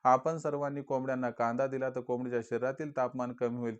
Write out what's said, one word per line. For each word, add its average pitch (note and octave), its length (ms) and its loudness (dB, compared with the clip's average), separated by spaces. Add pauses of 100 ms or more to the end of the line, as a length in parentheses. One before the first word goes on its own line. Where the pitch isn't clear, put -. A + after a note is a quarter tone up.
आपण C3 320 6
सर्वांनी C#3+ 460 -2
कोंबड्यांना B2+ 480 -2
कांदा A#2+ 360 0
दिला C3 240 -2
तर B2 100 -6
कोंबडीच्या B2 400 -2
शरीरातील C3 560 -4
तापमान B2+ 360 -2
कमी A#2+ 260 -2
होईल, A#2 220 -4